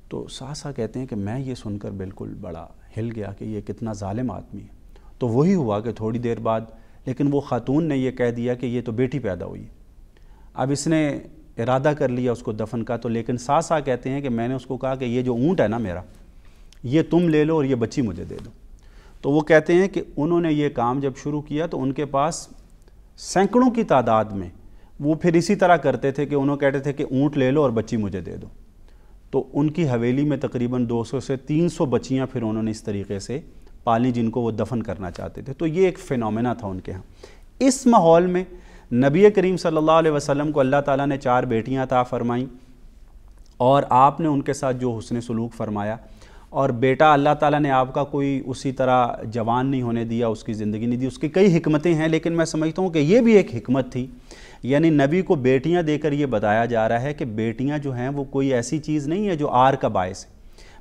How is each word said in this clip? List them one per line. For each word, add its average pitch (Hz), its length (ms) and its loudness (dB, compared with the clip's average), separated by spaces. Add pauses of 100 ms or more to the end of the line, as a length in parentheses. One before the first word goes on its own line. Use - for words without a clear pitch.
(120)
तो - 160 -10
सासा 139 440 -12
कहते 117 280 -6
हैं 131 80 -8
कि 123 80 -10
मैं 104 240 -6
ये 131 160 -8
सुनकर 104 360 -10
बिल्कुल 98 380 -10
बड़ा 90 400 -12 (260)
हिल 117 160 -6
गया 107 160 -8
कि 98 180 -12
ये 107 160 -6
कितना 110 320 -8
जालिम 104 380 -6
आदमी 95 300 -12
है। 104 80 -20 (520)
तो 127 60 0
वही 143 260 4
हुआ 113 260 0
कि 117 140 -6
थोड़ी 110 260 -4
देर 117 200 -2
बाद, 113 280 -2 (400)
लेकिन 143 200 -2
वो 143 140 0
खातून 131 440 -2
ने 147 100 -2
ये 131 160 0
कह 123 200 -2
दिया 120 240 -4
कि 127 120 -6
ये 120 140 -2
तो 117 100 -8
बेटी 131 280 -2
पैदा 92 260 -6
हुई। 98 220 -12 (880)
अब 131 160 -2
इसने 147 540 0 (340)
इरादा 131 340 2
कर 143 160 0
लिया 123 220 0
उसको 117 220 -6
दफन 110 280 -6
का, 117 160 -4
तो 120 120 -6
लेकिन 117 280 -2
सासा 156 420 0
कहते 131 300 -4
हैं 139 120 -4
कि 139 80 -6
मैंने 120 260 -2
उसको 127 220 -8
कहा 131 180 -4
कि 131 100 -6
ये 123 180 -2
जो 123 120 0
ऊँट 147 260 2
है 110 60 4
ना 110 120 -2
मेरा, 90 240 -6 (800)
ये 147 180 2
तुम 170 260 2
ले 151 140 4
लो 160 140 2
और 143 80 2
ये 135 100 0
बच्ची 117 260 -2
मुझे 90 240 -4
दे 85 100 -12
दो। - 160 -14 (720)
तो 139 80 0
वो 156 100 4
कहते 156 320 4
हैं 190 160 4
कि 175 120 -4 (160)
उन्होंने 170 340 0
ये 147 180 0
काम 123 320 0
जब 135 140 -4
शुरू 147 260 -6
किया 147 260 -6
तो 165 100 -6
उनके 135 280 -4
पास 139 440 -2 (680)
सैकड़ों 247 520 2
की 226 140 0
तादाद 113 480 4
में 92 200 -6 (500)
वो 151 140 0
फिर 165 200 2
इसी 170 200 2
तरह 175 220 6
करते 135 340 0
थे 143 140 -4
कि 143 100 -4
उन्होंने 143 240 0
कहते 139 300 0
थे 135 40 -4
कि 143 100 -4
ऊँट 143 340 0
ले 131 140 4
लो 147 120 4
और 127 80 2
बच्ची 117 260 -2
मुझे 98 240 -2
दे 90 100 -12
दो। 87 160 -12 (840)
तो 135 60 0
उनकी 147 440 -2
हवेली 127 420 0
में 139 140 0
तकरीबन 123 460 -2
दो 117 180 -2
सौ 131 160 -6
से 135 180 -6
तीन 160 320 0
सौ 165 160 -2
बच्चियाँ 127 420 -2
फिर 123 160 -6
उन्होंने 110 280 -2
इस 107 140 -12
तरीके 101 340 -6
से 127 240 -8 (420)
पाली 120 260 2
जिनको 120 300 -2
वो 113 100 0
दफन 110 300 -4
करना 95 280 -8
चाहते 92 320 -12
थे। 131 120 -12
तो 170 120 -6
ये 175 220 2
एक 180 100 -2
फिनोमेना 117 560 -2
था 110 140 -8
उनके 92 240 -8
यहाँ। 92 120 -12 (580)
इस 262 260 2
माहौल 175 400 8
में 180 180 0 (480)
नबी 139 360 6
करीम 185 260 4
सल्लल्लाहु 160 440 4
अलैहि 160 160 4
वसल्लम 147 360 0
को 151 80 0
अल्लाह 135 220 2
ताला 139 240 0
ने 139 120 0
चार 127 280 2
बेटियाँ 123 400 -2
अता 127 180 2
फरमाईं 120 440 -2 (1120)
और 139 320 4
आपने 143 360 6
उनके 139 260 0
साथ 131 200 -2
जो 127 180 -2
हुस्न 117 280 -6
सलूक 117 320 -6
फरमाया, 107 480 -6 (540)
और 135 180 2
बेटा 131 420 4
अल्लाह 143 200 4
ताला 147 260 2
ने 147 100 0
आपका 131 340 0
कोई 139 360 -2
उसी 131 320 -6
तरह 127 540 2
जवान 117 420 0
नहीं 135 140 0
होने 117 240 -2
दिया, 117 240 0
उसकी 110 240 -6
ज़िंदगी 107 340 -4
नहीं 120 120 0
दी, 131 80 -2
उसकी 143 220 -6
कई 185 160 4
हिकमतें 160 480 4
हैं, 156 140 2
लेकिन 160 260 0
मैं 165 120 2
समझता 160 360 -2
हूँ 190 100 0
कि 160 80 0
ये 175 220 6
भी 226 120 6
एक 190 180 6
हिकमत 123 340 -2
थी। 127 360 -8 (440)
यानी 147 240 4
नबी 147 320 4
को 185 140 2
बेटियाँ 135 480 2
देकर 151 300 0
ये 147 120 0
बताया 110 400 2
जा 113 220 0
रहा 117 120 2
है 143 140 -4
कि 147 120 -6
बेटियाँ 117 540 -2
जो 143 120 -6
हैं 123 180 -4
वो 143 140 -4
कोई 139 280 -2
ऐसी 127 280 0
चीज़ 151 300 -4
नहीं 196 180 -2
है 175 100 -2
जो 143 100 -2
आर 131 280 4
का 135 140 -2
बायस 92 400 -4
है, - 20 -20 (500)